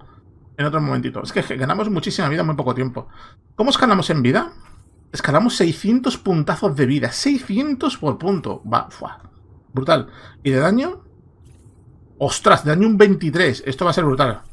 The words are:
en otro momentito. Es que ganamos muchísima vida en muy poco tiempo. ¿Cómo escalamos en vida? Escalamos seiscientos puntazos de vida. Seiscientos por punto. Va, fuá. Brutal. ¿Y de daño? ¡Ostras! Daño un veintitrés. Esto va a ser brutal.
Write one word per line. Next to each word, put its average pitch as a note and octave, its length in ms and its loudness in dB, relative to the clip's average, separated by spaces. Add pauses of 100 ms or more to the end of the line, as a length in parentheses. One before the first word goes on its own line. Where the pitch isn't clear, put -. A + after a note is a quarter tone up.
(580)
en D3 80 0
otro D3+ 160 0
momentito. B2+ 400 -2
Es - 100 -10
que - 80 0 (160)
ganamos E3+ 320 -2
muchísima F3+ 400 -2
vida D#3 140 0
en E3 40 0
muy D#3 100 0
poco B2+ 180 -2
tiempo. B2+ 340 -6 (480)
¿Cómo A#3 140 2
escalamos B3 400 2
en D#3+ 100 2
vida? E3+ 320 2 (600)
Escalamos A3 440 2
seiscientos A3+ 640 2
puntazos E3 580 0
de E3 80 2
vida. C#3+ 260 0
Seiscientos C#4 840 -2
por D#3 220 -2
punto. D#3+ 520 -4
Va, A#2 200 0
fuá. - 280 -14 (540)
Brutal. C3+ 360 0 (340)
¿Y C#3+ 80 0
de C3 100 2
daño? B3+ 400 0 (1160)
¡Ostras! - 460 0
Daño D#3+ 220 2
un A3+ 100 2
veintitrés. E3+ 680 2
Esto C3+ 180 -4
va F3 60 2
a D3+ 40 -2
ser F3+ 100 0
brutal. C3 380 0 (100)